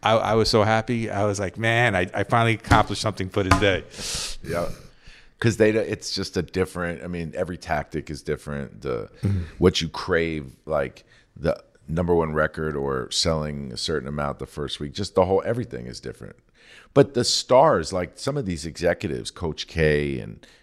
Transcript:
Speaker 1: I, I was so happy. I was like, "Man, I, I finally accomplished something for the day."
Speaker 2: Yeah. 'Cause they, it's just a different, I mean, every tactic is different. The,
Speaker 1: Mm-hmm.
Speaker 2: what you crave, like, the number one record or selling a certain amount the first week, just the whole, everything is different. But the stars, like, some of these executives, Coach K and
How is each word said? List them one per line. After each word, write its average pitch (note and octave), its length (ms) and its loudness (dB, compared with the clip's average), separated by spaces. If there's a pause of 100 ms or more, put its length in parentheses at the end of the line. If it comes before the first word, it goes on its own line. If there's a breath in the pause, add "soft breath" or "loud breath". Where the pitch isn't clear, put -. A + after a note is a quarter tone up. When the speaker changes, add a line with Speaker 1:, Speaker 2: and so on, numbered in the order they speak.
Speaker 1:
I, A2 100 4
I G#2 200 2
was A2 160 4
so A2 140 4
happy. A2 460 0
I G2+ 160 -2
was G2+ 140 0
like, F#2+ 180 -6
"Man, A2+ 380 2
I, F#2 180 0
I G2+ 100 0
finally A#2 320 2
accomplished G#2+ 460 2
something G2 280 -4
for G#2 140 0
the F#2 80 0
day." G2 320 4 (600 loud breath)
Speaker 2:
Yeah. E2 260 -4 (720 soft breath)
'Cause A2 180 2
they, A2 140 6
it's G#2+ 420 -2
just - 240 -4
a F2+ 60 0
different, F2 600 -4
I F2 40 -10
mean, E2+ 280 -6
every F2 220 -4
tactic D2+ 540 -6
is D2 100 -10
different. C#2+ 600 -8
The, A#1+ 260 -6 (140)
Speaker 1:
Mm-hmm. G2+ 160 0 (180)
Speaker 2:
what F2 240 4
you E2 80 -4
crave, D#2+ 640 -2 (140)
like, D2 360 -4 (320 soft breath)
the D2+ 240 -2 (280)
number F2 260 2
one E2 200 2
record D#2 420 -2
or C#2 340 -4
selling D2+ 640 -2
a A1+ 60 -12
certain C#2+ 300 -4
amount C#2+ 300 -4
the C2 80 -8
first C#2 340 -8
week, D2 140 -8
just - 220 -6
the F#2 100 6
whole, F#2 180 2
everything G2 440 -6
is A#1+ 120 -14
different. A1 360 -14 (580 loud breath)
But C#3 220 6
the A#2 80 2
stars, B2+ 680 6
like, F2+ 280 -4
some C#3 180 -4
of C#3 80 -4
these E2+ 220 -4
executives, E2 640 -2
Coach - 340 -6
K D2 540 2
and G#1+ 260 -14 (180 soft breath)